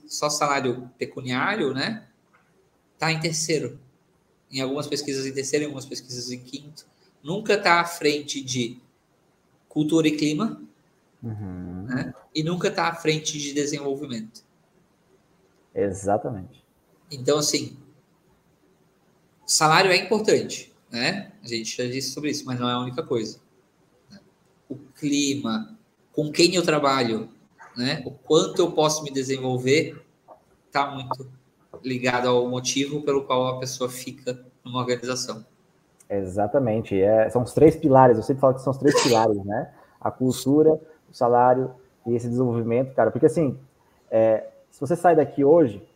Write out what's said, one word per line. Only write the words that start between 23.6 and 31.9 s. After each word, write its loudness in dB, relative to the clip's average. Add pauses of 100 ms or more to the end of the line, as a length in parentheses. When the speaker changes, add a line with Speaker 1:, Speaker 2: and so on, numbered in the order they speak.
Speaker 1:
O -12
clima, -4 (340)
com -4
quem 4
eu 2
trabalho, 2 (460)
né? -4
O -12
quanto 2
eu 2
posso 2
me -10
desenvolver, 0 (680)
tá 0
muito -10 (540)
ligado 0